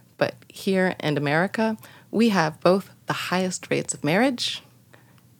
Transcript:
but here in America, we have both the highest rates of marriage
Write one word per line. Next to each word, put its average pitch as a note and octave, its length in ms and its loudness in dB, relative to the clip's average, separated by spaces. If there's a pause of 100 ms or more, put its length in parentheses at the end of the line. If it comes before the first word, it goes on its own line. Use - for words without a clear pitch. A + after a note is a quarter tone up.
(180)
but - 160 0 (140)
here F#3 520 0
in D3 160 -2
America, F#3 600 0 (340)
we A3+ 200 2
have E3 300 0
both F#3 300 2 (160)
the D3+ 60 -2 (180)
highest F#3 400 -4
rates C#3 240 -4
of - 100 -8
marriage A#3+ 580 0 (760)